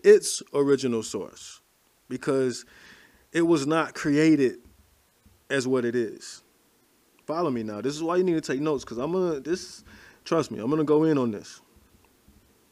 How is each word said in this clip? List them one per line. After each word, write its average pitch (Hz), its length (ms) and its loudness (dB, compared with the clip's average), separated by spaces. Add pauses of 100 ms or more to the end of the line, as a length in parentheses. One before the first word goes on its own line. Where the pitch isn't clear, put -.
its - 340 6 (120)
original 135 480 2
source - 580 -12 (480)
because 131 560 -2 (680)
it 165 100 0
was 165 240 2
not 156 280 0
created 147 640 2 (920)
as 131 180 -2
what 127 160 0
it 120 100 -2
is. - 480 -6 (840)
Follow 160 240 -2
me 120 120 -4
now. 107 180 -8
This 139 140 -4
is 156 80 -10
why 165 140 0
you 185 80 2
need 180 100 2
to 160 60 0
take 139 200 -4
notes, 147 240 -2
'cause 113 140 -10
I'm 147 140 -4
gonna, 175 280 -2
this, 160 440 -8 (400)
trust 165 260 -2
me, 139 80 -8
I'm 110 120 -4
gonna 156 140 0
go 151 200 4
in 156 140 4
on 123 120 0
this. 98 300 -12 (1120)